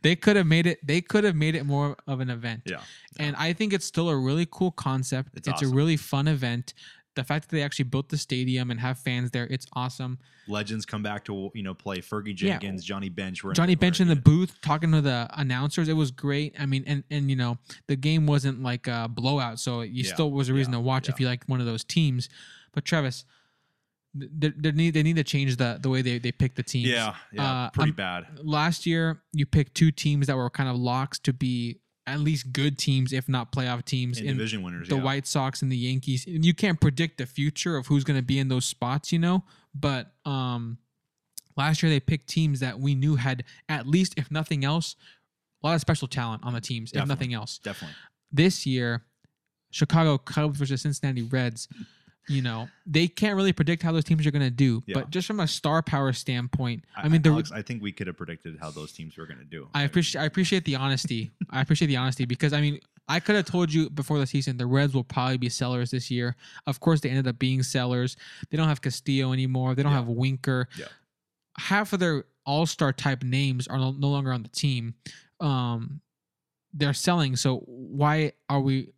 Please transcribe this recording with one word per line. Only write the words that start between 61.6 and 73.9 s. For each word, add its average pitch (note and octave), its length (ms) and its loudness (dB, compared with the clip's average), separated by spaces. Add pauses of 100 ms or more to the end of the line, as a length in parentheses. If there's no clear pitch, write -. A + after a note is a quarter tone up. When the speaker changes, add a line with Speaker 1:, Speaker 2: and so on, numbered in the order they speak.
Speaker 1:
appreciate D3+ 280 2
the C3+ 80 2
honesty B2+ 280 0
because, B2 280 0
I D3 80 2
mean, D3 180 0 (300)
I D#3 100 2
could G#3 160 2
have G3 120 4
told F3 260 2
you D#3+ 180 2
before D3 300 0
the C3+ 60 2
season C3+ 300 -2
the B2 100 -2
Reds C3+ 280 4
will C3 80 2
probably C3 340 0
be B2 120 0
sellers B2 420 -2
this B2+ 220 -4
year. A#2+ 240 -2 (320)
Of C#3 100 -4
course, E3 220 4
they C3 100 -2
ended C3 160 2
up A#2+ 140 -2
being C3 240 2
sellers. B2 520 0 (340)
They D3+ 60 -2
don't D#3 120 4
have D3 120 0
Castillo C3+ 520 0
anymore. C3 420 0
They C3+ 80 0
don't C#3+ 80 4
Speaker 2:
Yeah. C#3+ 80 4
Speaker 1:
have A#2+ 100 0
Winker. B2+ 600 0 (100)
Speaker 2:
Yeah. - 80 -10 (720)
Speaker 1:
Half G3+ 340 0
of G3 60 -2
their E3 260 2 (220)
all-star D3 460 2
type C3 320 -2
names B2+ 420 0
are C3+ 120 -2
no, C3 120 2